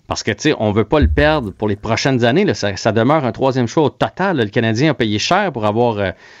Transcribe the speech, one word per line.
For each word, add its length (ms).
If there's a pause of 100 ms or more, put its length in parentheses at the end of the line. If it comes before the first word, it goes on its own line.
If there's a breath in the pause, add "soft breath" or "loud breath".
Parce 160
que, 100
tu 180
sais, 80
on 120
veut 140
pas 160
le 80
perdre 420
pour 160
les 100
prochaines 480
années, 200
là. 80
Ça, 240
ça 160
demeure 320
un 80
troisième 340
choix 180
au 40
total, 480
là. 80
Le 60
Canadien 400
a 40
payé 240
cher 320
pour 140
avoir, 320
euh, 140 (300 loud breath)